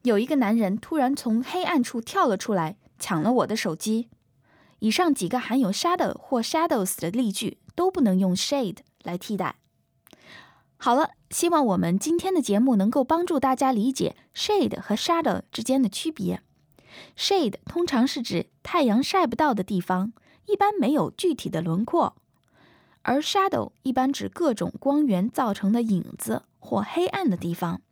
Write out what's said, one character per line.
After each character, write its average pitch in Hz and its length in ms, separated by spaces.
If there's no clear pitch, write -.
有 226 160
一 233 80
个 285 120
男 226 200
人 202 180
突 320 220
然 269 180
从 233 280
黑 359 200
暗 285 200
处 233 180
跳 381 240
了 214 100
出 - 200
来， 165 220
抢 165 240
了 208 100
我 226 140
的 214 100
手 175 200
机。 220 340
以 220 100
上 320 240
几 - 160
个 254 100
含 247 200
有 196 120
shadow 339 460
或 240 240
shadows 302 580
的 170 120
例 226 200
句 - 280
都 370 160
不 370 100
能 185 160
用 185 180
shade 247 420
来 175 120
替 196 220
代。 170 200
好 240 140
了， 285 160
希 339 180
望 302 160
我 196 100
们 175 220
今 311 180
天 370 160
的 349 80
节 208 200
目 254 160
能 196 140
够 269 140
帮 330 220
助 320 140
大 262 160
家 262 160
理 240 200
解 - 240
shade 349 440
和 - 160
shadow 320 460
之 226 120
间 269 180
的 214 80
区 - 220
别。 - 320
Shade 320 380
通 349 200
常 262 220
是 277 140
指 180 240
太 330 220
阳 233 180
晒 349 240
不 247 100
到 294 200
的 185 80
地 190 180
方， 185 320
一 415 100
般 415 240
没 254 140
有 214 160
具 339 240
体 - 160
的 160 120
轮 170 220
廓， 311 320
而 262 180
shadow 370 520
一 262 100
般 254 220
指 - 160
各 302 240
种 175 260
光 285 240
源 202 240
造 240 240
成 202 200
的 233 100
影 214 380
子 - 240
或 202 240
黑 349 240
暗 381 200
的 185 80
地 170 200
方。 175 260